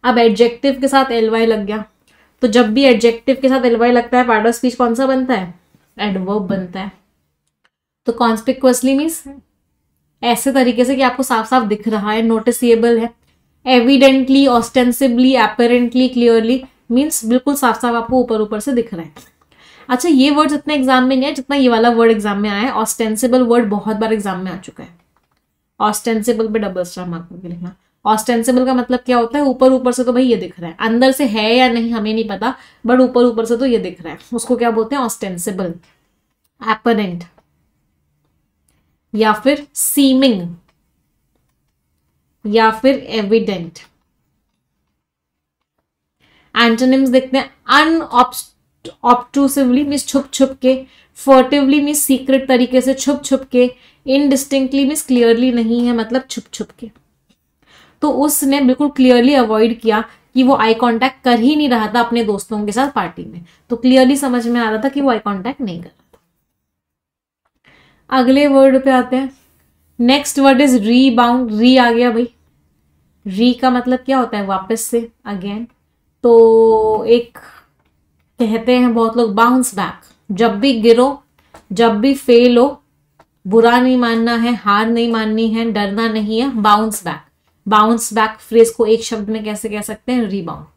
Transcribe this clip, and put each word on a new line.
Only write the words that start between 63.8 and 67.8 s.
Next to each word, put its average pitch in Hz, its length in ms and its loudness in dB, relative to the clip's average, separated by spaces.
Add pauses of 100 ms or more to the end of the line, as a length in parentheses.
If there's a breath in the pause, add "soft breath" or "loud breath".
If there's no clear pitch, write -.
समझ 247 300 -4
में 240 140 -2
आ 220 100 -2
रहा 214 140 -4
था 277 40 0
कि 277 120 -4
वो 269 100 0
आई 226 80 0
कॉन्टैक्ट 208 420 -8
नहीं 180 200 -8
कर 175 80 -18
रहा - 40 -20
था। - 260 -20 (1900 soft breath)